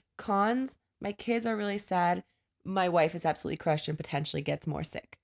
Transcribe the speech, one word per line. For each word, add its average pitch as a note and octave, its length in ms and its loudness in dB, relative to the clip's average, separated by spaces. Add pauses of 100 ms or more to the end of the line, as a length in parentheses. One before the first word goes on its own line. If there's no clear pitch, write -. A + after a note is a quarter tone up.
(160)
Cons, B3 600 0 (220)
my G3+ 120 -4
kids A3+ 320 -2
are A3+ 120 0
really G#3 220 -2
sad. F3+ 460 2 (400)
My F#3+ 240 2
wife E3+ 260 4
is E3+ 120 -2
absolutely D3+ 320 0
crushed D3+ 300 0
and D#3 100 -2
potentially D3+ 440 -2
gets C#3+ 240 -4
more D3 180 -2
sick." - 400 -10